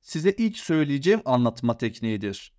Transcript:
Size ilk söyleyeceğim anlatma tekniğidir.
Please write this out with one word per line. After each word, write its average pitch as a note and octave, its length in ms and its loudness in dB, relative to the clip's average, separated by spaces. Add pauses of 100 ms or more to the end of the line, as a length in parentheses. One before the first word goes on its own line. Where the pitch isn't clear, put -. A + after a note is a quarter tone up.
Size E3 300 0
ilk A3+ 260 -2
söyleyeceğim D#3 680 2
anlatma A#2 520 0
tekniğidir. G#2+ 800 -6